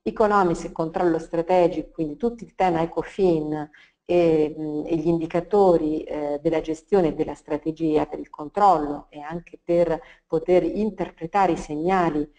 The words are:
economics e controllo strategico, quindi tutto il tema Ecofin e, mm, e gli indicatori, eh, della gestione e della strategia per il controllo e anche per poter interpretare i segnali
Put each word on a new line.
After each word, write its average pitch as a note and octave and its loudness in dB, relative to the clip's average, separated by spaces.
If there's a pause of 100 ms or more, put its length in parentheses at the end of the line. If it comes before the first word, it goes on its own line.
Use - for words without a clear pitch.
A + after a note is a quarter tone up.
economics G3+ 2
e E3+ -10
controllo E3 0
strategico, E3 0
quindi D3 -6
tutto A#3 -4
il - -20
tema F3+ 0
Ecofin D#3+ -2 (360)
e, D#3+ 2
mm, D3+ -6
e E3 -2
gli D#3 0
indicatori, E3 2
eh, D3 -6
della D#3+ 0
gestione D#3+ 0
e D3 -2
della D3+ -4
strategia D3+ -2
per - -12
il C#3+ -14
controllo D3+ 0
e D3 -18
anche D#3+ -14
per E3+ 0 (260)
poter E3+ 2
interpretare F3+ -2
i D#3 -2
segnali D#3 -2 (120)